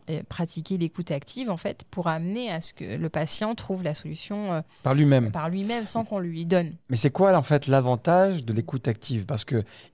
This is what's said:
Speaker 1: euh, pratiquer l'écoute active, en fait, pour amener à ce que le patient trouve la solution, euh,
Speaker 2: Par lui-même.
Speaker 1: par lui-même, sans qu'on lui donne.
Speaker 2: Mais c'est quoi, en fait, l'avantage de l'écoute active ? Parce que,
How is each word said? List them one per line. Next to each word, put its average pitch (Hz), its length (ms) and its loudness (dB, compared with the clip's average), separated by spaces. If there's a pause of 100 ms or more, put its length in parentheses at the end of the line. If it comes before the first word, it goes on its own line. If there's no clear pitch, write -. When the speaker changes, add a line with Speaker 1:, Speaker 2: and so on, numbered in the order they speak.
Speaker 1:
euh, 160 180 -6
pratiquer 170 520 -6
l'écoute 170 320 -4
active, 214 400 -6
en 170 60 -4
fait, - 340 -8
pour 175 160 -4
amener 180 440 -4
à 165 100 -4
ce - 120 -8
que - 240 -8
le 160 120 -4
patient 185 440 -4
trouve 190 300 -6
la 151 100 -2
solution, 185 600 -6
euh, 156 80 -2 (200)
Speaker 2:
Par 131 140 2
lui-même. 139 360 6
Speaker 1:
par 156 180 -4
lui-même, 208 360 -2
sans 226 180 -4
qu'on 214 160 -6
lui 170 280 -6
donne. 170 260 2 (160)
Speaker 2:
Mais 123 80 0
c'est 135 140 2
quoi, 190 260 6
en 143 60 4
fait, 147 240 2
l'avantage 139 760 4
de 113 100 -2
l'écoute 117 340 -2
active ? 110 400 -2
Parce - 180 -4
que, 113 180 0 (300)